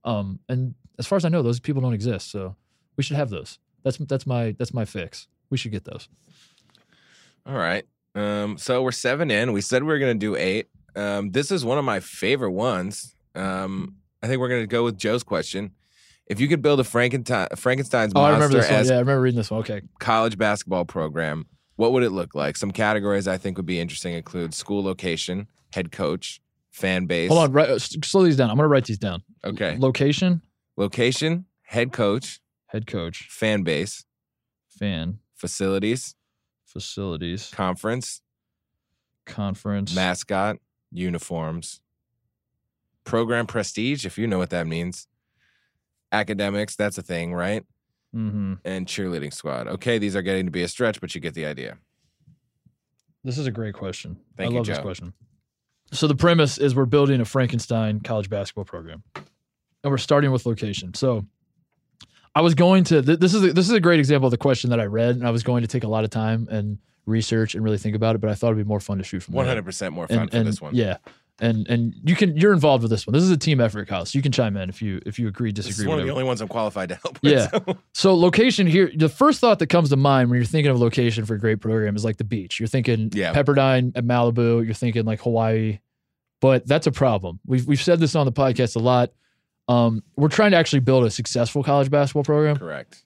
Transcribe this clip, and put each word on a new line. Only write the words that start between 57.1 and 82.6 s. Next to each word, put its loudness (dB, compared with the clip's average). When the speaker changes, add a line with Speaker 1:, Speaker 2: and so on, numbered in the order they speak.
Speaker 1:
a 2
Frankenstein -2
college -4
basketball -6
program, -16
and -12
we're 2
starting 4
with -2
location. -6
So -2
I 6
was 6
going 6
to, 4
th-, 4
this 4
is 4
a, 6
this 4
is 2
a 4
great 6
example 4
of 4
the 0
question 0
that 2
I -2
read, 2
and -4
I 2
was -2
going 0
to -4
take -4
a -4
lot 0
of -4
time -2
and -4
research 0
and -4
really 0
think -4
about 2
it, -2
but -2
I 0
thought 0
it'd 2
be -4
more 0
fun -6
to -6
shoot -8
from -14
the -4
hip. 0
Speaker 2:
One -
hundred -2
percent -8
more -8
fun 0
Speaker 1:
And, -4
Speaker 2:
for -2
Speaker 1:
and 2
Speaker 2:
this -4
one. -10
Speaker 1:
yeah. 0
And, 0
and 0
you 4
can, 2
you're 6
involved 6
with 0
this -2
one. -2
This 6
is 4
a 6
team 2
effort, 0
Kyle, -4
so -6
you 0
can 0
chime 0
in -6
if -10
you, -4
if -10
you -2
agree, -4
Speaker 2:
This -6
is -8
Speaker 1:
disagree, -2
Speaker 2:
one 0
of -2
the -4
Speaker 1:
whatever. -2
Speaker 2:
only -2
ones -2
I'm -8
qualified -4
to -6
help -10
with, 6
Speaker 1:
Yeah. 4
Speaker 2:
so. -2
Speaker 1:
So 4
location 6
here, 6
the 4
first 4
thought 6
that 0
comes 4
to 4
mind 6
when 4
you're 2
thinking 2
of 4
location 2
for -4
a -4
great 0
program 0
is, -4
like, -2
the -4
beach. -6